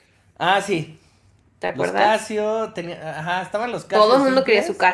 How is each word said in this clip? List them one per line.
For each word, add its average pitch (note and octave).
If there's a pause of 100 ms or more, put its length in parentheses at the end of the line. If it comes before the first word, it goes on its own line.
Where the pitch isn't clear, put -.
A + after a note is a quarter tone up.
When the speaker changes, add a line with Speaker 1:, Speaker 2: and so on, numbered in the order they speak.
(380)
Speaker 1:
Ah, F#3+
sí. F#3 (600)
Speaker 2:
¿Te -
Speaker 1:
Los F3
Speaker 2:
acuerdas? G#3+
Speaker 1:
Casio, G#3+
tenía, D#3+
ajá, F3
estaban G#3+
los F3
Casio G#3+
Speaker 2:
Todo A#3
el C#4
mundo C4
quería A3+
su E4+
Speaker 1:
simples. F#3